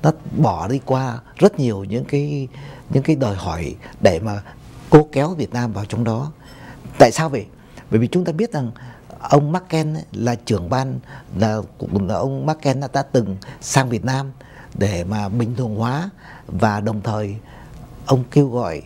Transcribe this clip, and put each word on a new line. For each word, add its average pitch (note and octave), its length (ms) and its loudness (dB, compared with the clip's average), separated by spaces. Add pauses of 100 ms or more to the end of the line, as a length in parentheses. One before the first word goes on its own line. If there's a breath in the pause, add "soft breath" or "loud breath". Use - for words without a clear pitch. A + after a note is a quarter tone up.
nó D#3 80 4 (260)
bỏ D#3+ 300 2
đi C3 180 0
qua C3 340 -2 (180 loud breath)
rất G3 220 4
nhiều G#2+ 240 0
những A2+ 220 -4
cái, C#3+ 420 -2 (420 loud breath)
những C3+ 140 2
cái D#3+ 120 4
đòi A2+ 200 0
hỏi F2+ 400 -6 (260 loud breath)
để F2+ 180 6
mà G#2 220 -4 (480 loud breath)
cố D3+ 220 10
kéo C#3+ 180 2
Việt D3 240 -4
Nam A#2+ 200 0
vào G2+ 120 -4
trong A2 180 -2
đó. A#2+ 280 -2 (680 loud breath)
Tại A#2+ 120 10
sao D#3+ 180 -2
vậy? B2 160 -4 (460 loud breath)
Bởi G#2+ 80 4
vì A#2+ 80 2
chúng F3+ 180 0
ta E3+ 60 -2
biết G3+ 200 -2
rằng B2+ 200 -4 (480 loud breath)
ông D3 320 4
McCain D#3+ 420 -2
ấy D#3+ 180 -6
là A2+ 240 0
trưởng F2+ 340 -2
ban, C3 300 -2 (400 loud breath)
là, G#2+ 220 2 (460)
là G2+ 80 0
ông C3+ 300 -2
McCain C#3+ 340 0
đã, C#3 140 -6
đã C3+ 100 0
từng G2 320 0 (260 loud breath)
sang C3 280 0
Việt A2 160 -2
Nam C3+ 260 -2 (420 loud breath)
để G2 300 0
mà G2+ 260 -2
bình A#2 260 0
thường A2 200 -4
hóa C3 340 -2 (380 loud breath)
và G#2 320 0
đồng G#2 220 -4
thời G#2+ 340 -4 (680 loud breath)
ông B2+ 260 4
kêu C#3+ 160 6
gọi G2+ 380 -2